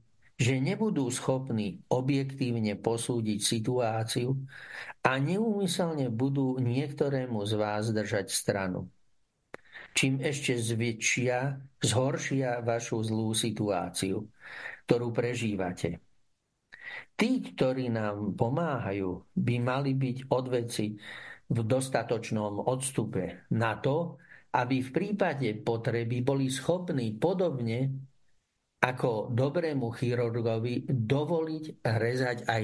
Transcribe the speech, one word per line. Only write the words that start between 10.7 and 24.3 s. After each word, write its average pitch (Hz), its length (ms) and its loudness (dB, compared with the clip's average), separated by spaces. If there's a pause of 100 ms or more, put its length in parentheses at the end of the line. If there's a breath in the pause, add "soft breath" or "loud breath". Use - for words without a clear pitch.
zhoršia 127 800 2
vašu 117 400 0
zlú 110 320 0
situáciu, 101 960 0 (560 loud breath)
ktorú 120 240 4
prežívate. 107 960 -2 (1120 loud breath)
Tí, 254 240 4
ktorí 131 480 0
nám 104 480 -2
pomáhajú, 117 960 0
by 123 240 2
mali 135 400 0
byť 131 200 0 (120)
od 127 240 2
veci 113 400 -2 (560 loud breath)
v 113 160 2
dostatočnom 113 1040 0
odstupe 107 880 -2
na 113 240 2
to, 165 400 -2 (320 loud breath)